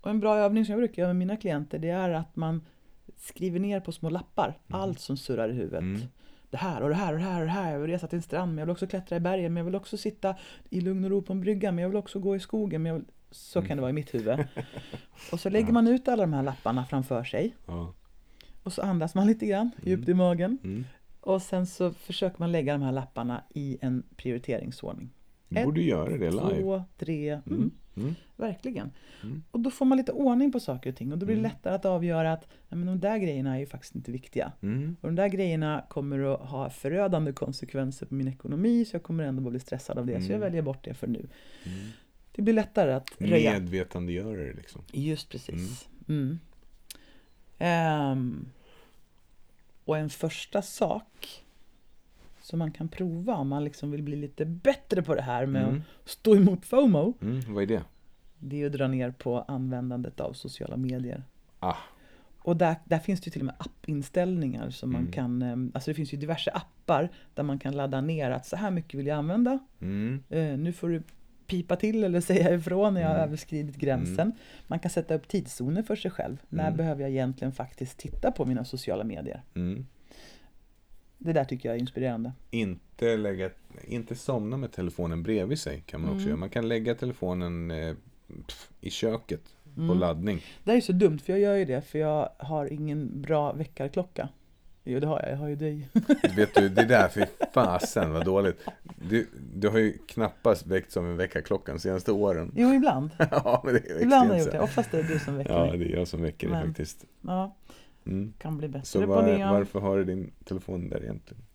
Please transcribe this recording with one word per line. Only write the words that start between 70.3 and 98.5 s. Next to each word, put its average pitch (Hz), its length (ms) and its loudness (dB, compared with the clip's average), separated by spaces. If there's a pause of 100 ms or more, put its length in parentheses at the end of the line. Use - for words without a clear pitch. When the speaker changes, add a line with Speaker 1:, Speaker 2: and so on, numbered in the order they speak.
Speaker 1:
nu 165 160 -2
får 170 160 -4
du 160 140 -2 (440)
pipa 180 280 0
till 214 280 2
eller 175 180 4
säga 175 320 6
ifrån 180 400 2
när 180 80 0
jag 160 60 2
har 156 80 4
Speaker 2:
Mm. 160 120 2
Speaker 1:
överskridit 151 480 -6
gränsen. 135 520 0
Speaker 2:
Mm. 233 100 -2 (300)
Speaker 1:
Man - 120 -4
kan 170 120 -2
sätta 160 240 0
upp 151 120 -4
tidszoner 175 560 -2
för 220 120 -2
sig - 160 -4
själv. - 260 -6 (120)
När 156 160 0
Speaker 2:
Mm. 160 120 2
Speaker 1:
behöver 156 240 0
jag 139 100 -2
egentligen 131 400 0
faktiskt - 460 -8
titta - 340 -2
på 143 140 -2
mina 127 200 0
sociala 107 380 -4
medier? 82 400 -8 (120)
Speaker 2:
Mm. 92 300 -4 (1300)
Speaker 1:
Det 165 160 -2
där 143 120 4
tycker 127 240 -6
jag 117 60 -2
är 120 40 -4
inspirerande. 123 520 -2 (200)
Speaker 2:
Inte 113 680 0
lägga, 95 320 -2 (380)
inte 117 280 -6
somna 123 420 -4
med 135 140 -6
telefonen 85 520 -2
bredvid 110 360 0
sig 71 260 -6
kan - 160 -8
man 92 80 0
också - 100 -2
Speaker 1:
Mm. - 100 0
Speaker 2:
göra. - 100 -2
Man 95 100 -6
kan 117 180 -2
lägga 117 280 0
telefonen, 90 760 -4
eh, 80 240 -4 (520)
pff, - 220 -18 (120)
i - 80 -8
köket - 520 -4 (340)
på - 60 -6
Speaker 1:
Mm. 165 180 4
Speaker 2:
laddning. 90 420 0 (220)
Speaker 1:
Det 208 80 2
är 240 40 8
ju 240 60 8
så 190 100 -2
dumt, 180 280 6
för - 140 -2
jag 196 60 4
gör 202 160 6
ju 190 100 4
det, 131 160 0
för - 180 -4
jag 151 380 2
har 147 360 -4
ingen 147 480 -4
bra 147 320 0
väckarklocka. 143 760 -4 (540)
Jo, 127 160 -2
det 143 80 0
har 156 140 0
jag. - 100 -4
Jag 139 60 -2
har 147 100 -6
ju 147 80 -4
dig. 151 380 -4
<laughs> - 420 4
Speaker 2:
Vet 104 200 4
du, 98 140 8
det 113 160 6
där, 110 240 8
fy - 120 0 (320)
fasen 90 600 4
vad 82 120 0
dåligt. 95 420 2 (420)